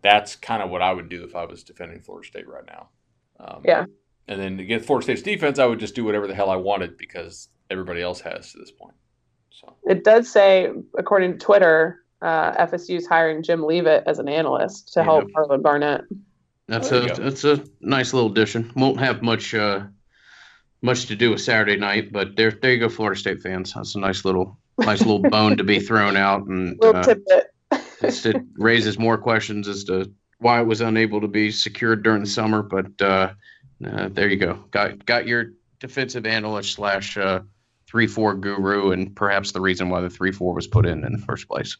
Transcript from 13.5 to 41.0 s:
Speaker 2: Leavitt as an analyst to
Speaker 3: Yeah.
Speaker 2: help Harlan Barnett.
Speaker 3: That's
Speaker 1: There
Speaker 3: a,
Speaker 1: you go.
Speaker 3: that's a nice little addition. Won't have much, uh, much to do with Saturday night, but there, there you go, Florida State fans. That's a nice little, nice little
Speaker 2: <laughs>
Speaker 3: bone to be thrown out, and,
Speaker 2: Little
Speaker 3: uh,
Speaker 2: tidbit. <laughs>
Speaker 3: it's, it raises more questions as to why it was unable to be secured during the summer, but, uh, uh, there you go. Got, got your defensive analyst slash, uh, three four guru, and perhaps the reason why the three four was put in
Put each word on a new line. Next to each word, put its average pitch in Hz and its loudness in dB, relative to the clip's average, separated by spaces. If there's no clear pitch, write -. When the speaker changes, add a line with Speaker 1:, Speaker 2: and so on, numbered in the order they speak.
Speaker 2:
Leavitt 156 2
as 151 -2
an 139 -6
analyst 147 -2
to 175 4
Speaker 3:
Yeah. 165 4
Speaker 2:
help 160 4
Harlan 143 0
Barnett. 147 2
Speaker 3:
That's 113 -4
Speaker 1:
There 123 4
Speaker 3:
a, 120 0
Speaker 1:
you 123 -2
go. - -6
Speaker 3:
that's 139 -4
a 147 4
nice 127 -2
little 120 2
addition. 110 0
Won't 131 2
have 123 0
much, 113 -2
uh, 104 -2
much 123 0
to 110 -8
do 113 2
with 104 0
Saturday 107 2
night, 101 -2
but 101 -4
there, 113 2
there 127 0
you 120 0
go, 113 0
Florida 107 -4
State 98 -6
fans. 92 -8
That's 101 -12
a 104 -6
nice 98 -2
little, 95 -2
nice 107 2
little 107 4
Speaker 2:
<laughs> 98 4
Speaker 3:
bone 107 4
to 104 -2
be 98 2
thrown 101 2
out, 98 2
and, 92 -4
Speaker 2:
Little 220 6
Speaker 3:
uh, 90 2
Speaker 2:
tidbit. 190 4
<laughs> - -
Speaker 3:
it's, - -2
it 113 2
raises 107 2
more 113 2
questions 107 -2
as 101 -8
to 95 -4
why 117 2
it 117 2
was 110 0
unable 110 0
to 107 -4
be 107 0
secured 107 -2
during 110 2
the 101 -6
summer, 107 0
but, 98 -4
uh, 95 2
uh, 98 -6
there 101 -2
you 98 0
go. 95 -2
Got, 101 -4
got 120 0
your 117 -2
defensive 127 -8
analyst 107 -4
slash, 101 -4
uh, 95 0
three 113 2
four 104 0
guru, 98 0
and 92 -4
perhaps 101 -2
the 92 -6
reason 92 0
why 90 -2
the 90 -4
three 92 -4
four 90 -4
was 87 -6
put 107 4
in 78 -4